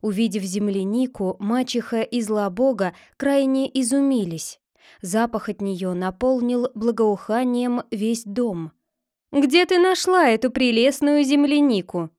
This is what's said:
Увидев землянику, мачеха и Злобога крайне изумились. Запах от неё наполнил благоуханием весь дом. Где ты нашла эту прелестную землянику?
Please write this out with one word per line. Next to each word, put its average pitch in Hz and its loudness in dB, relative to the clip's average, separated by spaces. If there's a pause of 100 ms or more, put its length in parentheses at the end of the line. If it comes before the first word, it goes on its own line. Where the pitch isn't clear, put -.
Увидев 208 -2
землянику, 196 -2
мачеха 233 -2
и 226 -2
Злобога 208 0 (220)
крайне 269 0 (100)
изумились. 247 0 (400)
Запах 220 -2
от 208 -8
неё 190 -4
наполнил 240 -2
благоуханием 233 0
весь 226 -2
дом. 196 -4 (600)
Где 285 4
ты 370 2
нашла 359 4
эту 226 2
прелестную 262 2
землянику? 269 2